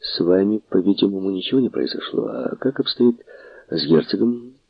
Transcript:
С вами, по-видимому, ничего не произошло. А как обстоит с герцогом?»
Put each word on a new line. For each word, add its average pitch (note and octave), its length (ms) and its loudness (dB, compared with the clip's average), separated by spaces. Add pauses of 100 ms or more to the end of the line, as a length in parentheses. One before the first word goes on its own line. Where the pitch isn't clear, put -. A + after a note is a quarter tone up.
С - 200 -8
вами, G2 480 2
по-видимому, F#2+ 600 2
ничего F#2+ 300 0
не A#2+ 80 0
произошло. - 580 -4
А - 300 -6
как C3+ 240 -2
обстоит B2 360 2 (540)
с D#2 140 -4
герцогом?» A#2 680 0 (160)